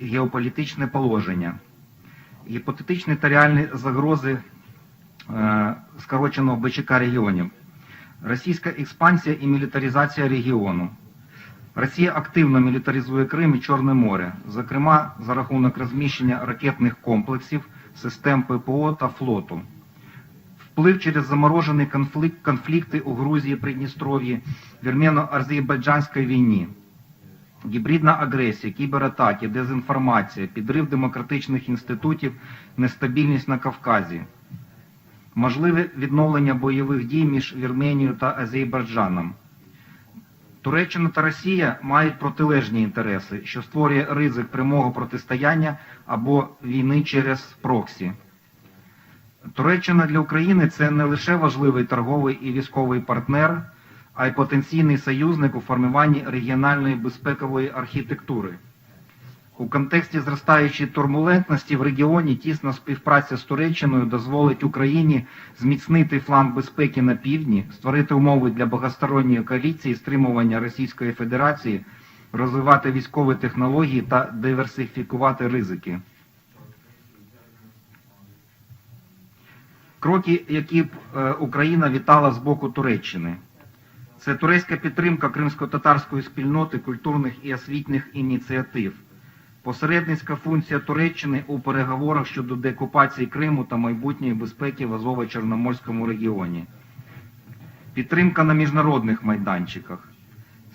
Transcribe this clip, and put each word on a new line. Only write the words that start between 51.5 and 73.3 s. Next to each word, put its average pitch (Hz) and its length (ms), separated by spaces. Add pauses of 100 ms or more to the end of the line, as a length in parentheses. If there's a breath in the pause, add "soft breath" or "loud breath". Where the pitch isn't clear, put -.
торговий 131 580
і 131 100
військовий 127 480
партнер, 143 600 (520 loud breath)
а 127 120
й 123 60
потенційний 147 640
союзник 143 580
у 120 40
формуванні 131 640
регіональної 135 680
безпекової 135 800
архітектури. 123 800 (1040 loud breath)
У 117 100
контексті 156 520
зростаючої 143 720
турбулентності 151 880
в 127 60
регіоні 147 540
тісна 151 360
співпраця 143 640
з 120 60
Туреччиною 139 640
дозволить 131 580
Україні 139 640 (320 loud breath)
зміцнити 143 640
фланг 135 340
безпеки 135 480
на 127 120
півдні, 131 580
створити 147 420
умови 139 360
для 120 160
багатосторонньої 127 760
коаліції, 127 520
стримування 120 640
Російської 120 520
Федерації, 120 720 (480 loud breath)
розвивати 131 600
військові 131 420